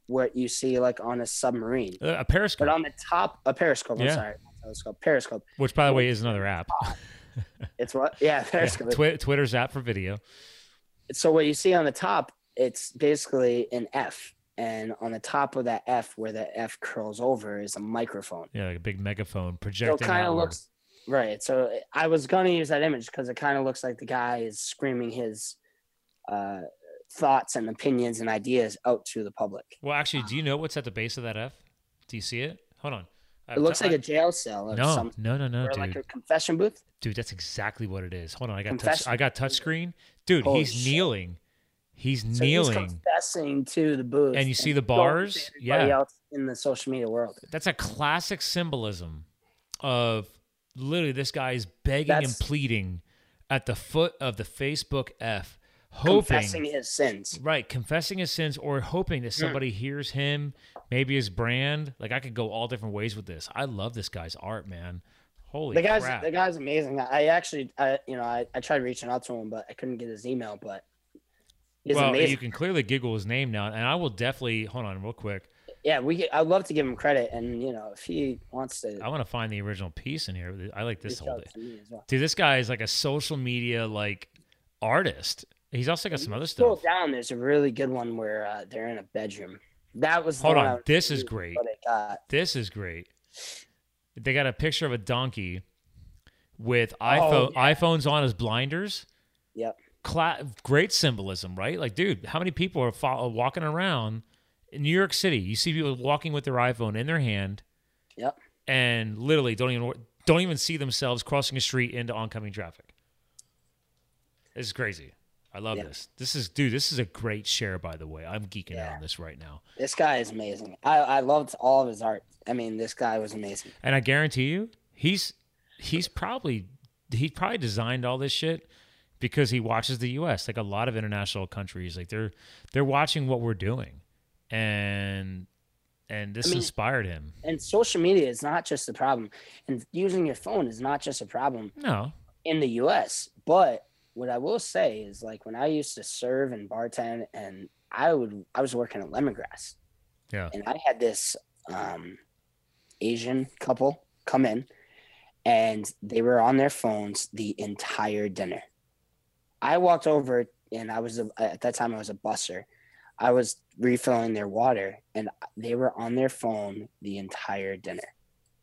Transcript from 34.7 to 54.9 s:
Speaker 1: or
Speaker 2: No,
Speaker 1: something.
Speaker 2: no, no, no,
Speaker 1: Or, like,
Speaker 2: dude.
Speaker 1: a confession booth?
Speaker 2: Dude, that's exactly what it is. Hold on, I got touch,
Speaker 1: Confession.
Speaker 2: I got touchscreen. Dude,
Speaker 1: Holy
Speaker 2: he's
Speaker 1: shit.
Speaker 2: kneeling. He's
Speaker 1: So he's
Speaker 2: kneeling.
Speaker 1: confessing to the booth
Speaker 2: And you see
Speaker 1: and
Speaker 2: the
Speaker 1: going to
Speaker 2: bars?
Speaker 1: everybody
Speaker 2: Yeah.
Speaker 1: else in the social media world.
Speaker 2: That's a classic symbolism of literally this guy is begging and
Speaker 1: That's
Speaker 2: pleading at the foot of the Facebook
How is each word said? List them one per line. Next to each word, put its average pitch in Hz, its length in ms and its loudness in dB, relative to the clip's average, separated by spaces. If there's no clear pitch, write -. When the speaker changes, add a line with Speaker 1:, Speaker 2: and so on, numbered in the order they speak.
Speaker 1:
or - 40 -2
Speaker 2:
No, 135 160 4
Speaker 1:
something. 117 300 -2
Speaker 2:
no, 113 140 2
no, 139 100 0
no, 123 200 -2
Speaker 1:
Or, 135 80 -2
like, 95 180 -2
Speaker 2:
dude. 90 60 -6
Speaker 1:
a 135 100 -8
confession 165 480 0
booth? 208 260 2
Speaker 2:
Dude, 110 140 -4
that's 117 160 -6
exactly 104 560 -6
what 95 160 -6
it 90 100 -10
is. 85 220 -10
Hold 123 160 -6
on, 98 80 -4
I 101 60 -4
got 107 60 -4
touch, 127 100 -2
Speaker 1:
Confession. 151 320 2
Speaker 2:
I 123 40 4
got 135 200 2
touchscreen. 160 560 -2
Dude, 170 180 6
Speaker 1:
Holy 131 180 6
Speaker 2:
he's 117 140 0
Speaker 1:
shit. 123 180 2
Speaker 2:
kneeling. 107 440 2
He's 127 280 -2
Speaker 1:
So 107 60 -4
he's 120 120 0
Speaker 2:
kneeling. 143 340 6
Speaker 1:
confessing 143 800 0
to 156 300 2
the 131 60 -2
booth 131 340 4
Speaker 2:
And 135 120 2
you 127 60 0
see 151 160 2
Speaker 1:
and 143 80 2
Speaker 2:
the 139 40 4
Speaker 1:
going 117 160 4
to - 60 8
Speaker 2:
bars? 180 540 0
Speaker 1:
everybody 139 300 4
Speaker 2:
Yeah. 139 100 6
Speaker 1:
else 135 160 0
in 139 140 -2
the 127 100 -4
social 135 340 -2
media 127 180 -2
world. 113 300 -2
Speaker 2:
That's 160 160 -4
a 170 40 4
classic 160 720 -2
symbolism 104 840 -4
of 117 500 2
literally 147 380 -2
this 131 180 -4
guy 131 220 -2
is 120 140 -2
begging 143 500 2
and 151 100 4
Speaker 1:
That's 123 160 -2
Speaker 2:
pleading 113 600 -2
at 135 180 0
the 113 100 -2
foot 165 440 0
of 123 180 -2
the 107 60 -4
Facebook 143 680 -4